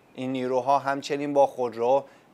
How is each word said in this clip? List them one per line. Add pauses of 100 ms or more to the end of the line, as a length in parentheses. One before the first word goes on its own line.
(140)
این
نیروها
همچنین
با
خودرو (300)